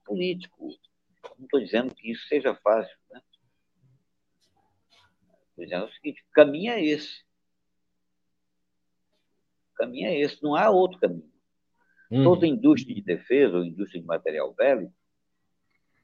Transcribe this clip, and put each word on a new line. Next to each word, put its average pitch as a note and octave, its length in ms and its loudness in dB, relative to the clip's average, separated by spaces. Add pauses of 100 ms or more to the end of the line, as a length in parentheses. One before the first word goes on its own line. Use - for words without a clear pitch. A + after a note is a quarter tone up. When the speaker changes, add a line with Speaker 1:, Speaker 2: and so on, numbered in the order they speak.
Speaker 1:
político. F3+ 640 -8 (680)
Não C3 100 -20
tô C#3 120 0
dizendo G#2+ 340 -4
que A2+ 160 -14
isso - 180 -12
seja C3+ 260 -2
fácil, - 420 -2 (140)
né? - 100 -20 (2250)
Tô F2 80 -14
dizendo F2+ 220 -6
o - 60 -16
seguinte: - 300 -12
o - 100 -20
caminho D3+ 400 4
é G#3 120 -2
esse. - 400 -4 (2500)
O - 40 -20
caminho A#2+ 320 -6
é E3+ 100 -2
esse, C#3+ 240 -4
não D3 120 -2
há G3+ 160 2
outro F#3 300 2
caminho. F2 320 -4 (760)
Speaker 2:
Uhum. C3 140 2
Speaker 1:
Toda E3+ 220 6
indústria C3+ 480 2
de G#2 80 -10
defesa G2+ 540 2
ou F2 80 0
indústria F2 360 -10
de D#2+ 60 -18
material D#2 460 -6
bélico A#2 400 0 (1120)